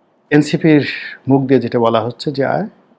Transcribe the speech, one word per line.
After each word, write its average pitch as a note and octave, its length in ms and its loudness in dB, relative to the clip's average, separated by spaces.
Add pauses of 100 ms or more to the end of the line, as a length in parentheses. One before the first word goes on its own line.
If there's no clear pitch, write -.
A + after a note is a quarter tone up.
(300)
এনসিপির D3 580 2 (400)
মুখ C3+ 140 2
দিয়ে B2+ 180 2
যেটা A#2 180 -4
বলা A#2 220 2
হচ্ছে A#2+ 320 -6
যে, C3+ 120 -4
আহ, D#3+ 220 -2 (320)